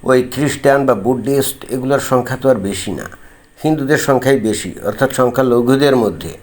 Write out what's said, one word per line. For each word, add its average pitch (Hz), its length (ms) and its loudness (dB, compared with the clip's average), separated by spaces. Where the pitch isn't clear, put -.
ওই 127 280 2
খ্রিস্টান 139 540 0
বা 127 80 4
বুদ্ধিস্ট 123 760 -2
এগুলোর 131 280 -2
সংখ্যা 127 400 -2
তো 135 80 0
আর 131 60 6
বেশি 101 380 -6
না, 67 100 -8
হিন্দুদের 151 340 2
সংখ্যাই 135 420 2
বেশি, 104 340 -4
অর্থাৎ 127 280 -2
সংখ্যালঘুদের 127 840 2
মধ্যে। 104 320 -2